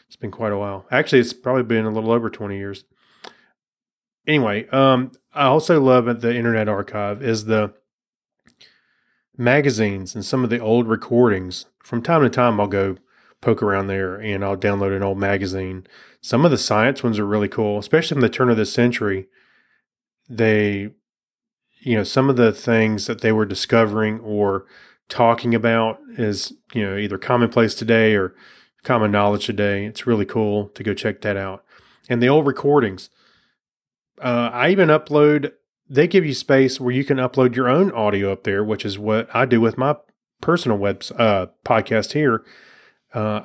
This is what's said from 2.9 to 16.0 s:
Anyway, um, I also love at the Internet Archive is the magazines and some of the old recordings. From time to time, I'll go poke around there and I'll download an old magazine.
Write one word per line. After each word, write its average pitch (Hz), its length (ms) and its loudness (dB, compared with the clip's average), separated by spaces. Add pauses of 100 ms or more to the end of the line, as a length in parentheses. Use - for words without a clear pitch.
Anyway, 113 440 0
um, 131 420 2 (240)
I 147 80 0
also 151 360 4
love 127 280 4
at 113 140 -4
the 120 140 0
Internet 113 320 0
Archive 104 540 -6
is 110 240 -2
the 107 300 0 (1600)
magazines 113 800 0
and 101 100 -10
some 131 180 -2
of 117 60 -2
the 117 100 -2
old 117 280 0
recordings. 110 800 0 (160)
From 120 180 -6
time 160 220 2
to 120 60 4
time, 117 300 0
I'll 104 60 0
go 98 320 -2 (420)
poke 113 240 0
around 98 240 0
there 95 300 -6
and 101 280 -6
I'll 98 100 -2
download 98 400 -2
an 95 60 -4
old 98 160 -4
magazine. 95 680 -4 (340)